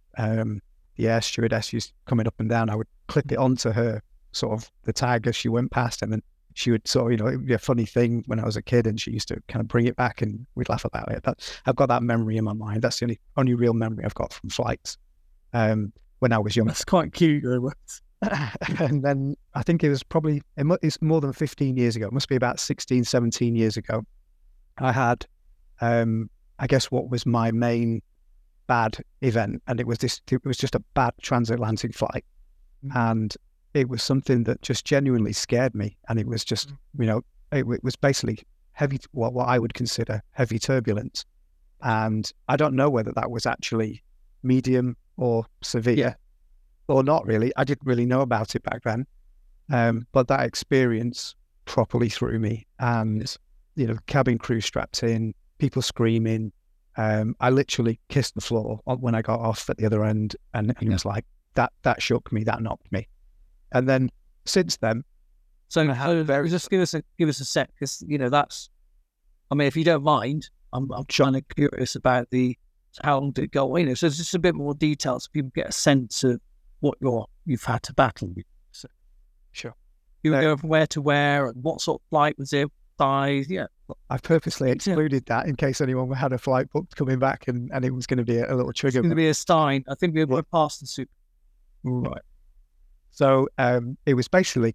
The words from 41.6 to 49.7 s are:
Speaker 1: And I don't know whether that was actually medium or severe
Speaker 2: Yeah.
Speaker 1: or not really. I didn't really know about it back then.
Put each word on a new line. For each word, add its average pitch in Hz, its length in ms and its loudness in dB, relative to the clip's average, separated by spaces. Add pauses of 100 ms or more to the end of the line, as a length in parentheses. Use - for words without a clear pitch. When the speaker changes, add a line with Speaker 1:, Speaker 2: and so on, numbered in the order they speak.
Speaker 1:
And 110 500 0 (160)
I 135 80 2
don't 143 180 2
know 135 140 4
whether 113 240 0
that 120 180 -4
was 117 140 -4
actually 113 580 -2 (400)
medium 127 540 2 (220)
or 117 260 0 (180)
severe 117 320 0
Speaker 2:
Yeah. 123 200 2 (720)
Speaker 1:
or 135 140 6
not 143 240 2
really. 113 300 2
I 131 80 0
didn't 135 220 -4
really 120 200 2
know 127 160 2
about 120 340 -2
it 117 60 -6
back 113 200 -6
then. 117 240 -2 (640)